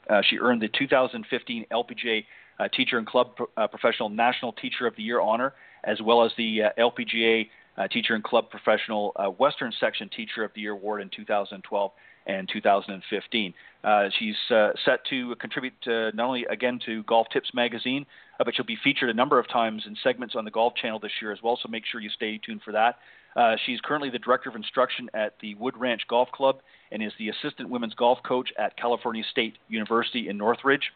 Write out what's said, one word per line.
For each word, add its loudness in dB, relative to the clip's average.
Uh, 6
she 2
earned 4
the 0
two 0
thousand 2
fifteen -6
L 0
P -14
G -2
A, -2
uh, -2
Teacher 0
and -2
Club 2
Pro-, -4
uh, 2
Professional 0
National 0
Teacher -4
of -2
the -8
Year 2
honor, 2
as -2
well 6
as 2
the, 2
uh, 4
L 6
P -4
G 2
A, -4
uh, -2
Teacher 0
and -4
Club 2
Professional, 0
uh, 0
Western 0
Section -2
Teacher -8
of -4
the -12
Year -6
award -6
in -12
two -14
thousand -2
twelve -2
and -4
two -4
thousand 2
and -12
fifteen. -2
Uh, 6
she's, -4
uh, 6
set 2
to -4
contribute, -8
uh, 0
not 0
only, -2
again, 0
to -4
Golf 4
Tips -2
magazine, -2
uh, 0
but 0
she'll -2
be -6
featured 2
a 0
number 4
of 2
times 0
in -14
segments 0
on -2
the -10
Golf 2
Channel -4
this -8
year -6
as -10
well, 0
so -8
make -6
sure -8
you -8
stay -6
tuned -12
for -8
that. 4
Uh, 4
she's -4
currently -2
the -6
Director 0
of -10
Instruction -2
at -2
the -8
Wood -4
Ranch -2
Golf 2
Club 2
and -4
is -4
the -4
Assistant -8
Women's -4
Golf 4
Coach -2
at -2
California -2
State -2
University -2
in -4
Northridge. 2